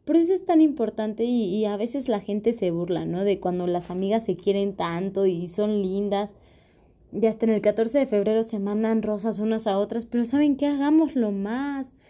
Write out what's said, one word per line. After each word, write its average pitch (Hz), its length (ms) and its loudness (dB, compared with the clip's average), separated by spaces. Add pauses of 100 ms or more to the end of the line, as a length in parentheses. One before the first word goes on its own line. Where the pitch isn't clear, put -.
Por 302 100 2
eso 339 180 4
es 370 120 -2
tan 330 160 6
importante 220 640 0
y, 240 180 2
y 208 220 0
a 208 100 -2
veces 233 320 -4
la 214 140 0
gente 208 320 0
se 190 180 0
burla, 170 340 -2
¿no? 175 200 -2
De 190 140 2
cuando 180 280 -2
las 175 220 -4
amigas 196 360 -2
se 180 120 -2
quieren 196 380 0
tanto 185 500 -2
y 175 220 0
son 208 340 0
lindas. 202 540 -2 (760)
Y 214 120 0
hasta 220 200 0
en 220 80 4
el 208 80 2
catorce 226 380 2
de 262 80 2
febrero 220 360 2
se 220 160 -6
mandan 214 420 0
rosas 208 380 -4
unas 220 280 -2
a 190 100 0
otras, 226 280 -2
pero 240 200 -2
¿saben 277 320 2
qué? 285 100 0
Hagámoslo 285 640 2
más, 262 640 -6 (140)